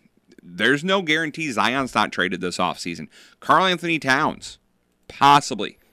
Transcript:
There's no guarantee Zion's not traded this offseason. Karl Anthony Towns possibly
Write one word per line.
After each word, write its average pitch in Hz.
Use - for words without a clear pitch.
There's 113
no 190
guarantee 156
Zion's 120
not 107
traded 92
this 90
offseason. 82
Karl 160
Anthony 170
Towns 135
possibly 139